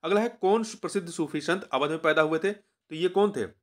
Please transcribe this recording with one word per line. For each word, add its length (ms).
अगला 180
है, 80
कौन 340
सु-, 180
प्रसिद्ध 280
सूफी 320
संत 300
अवध 180
में 100
पैदा 220
हुए 180
थे? 120
तो 440
ये 120
कौन 240
थे? 120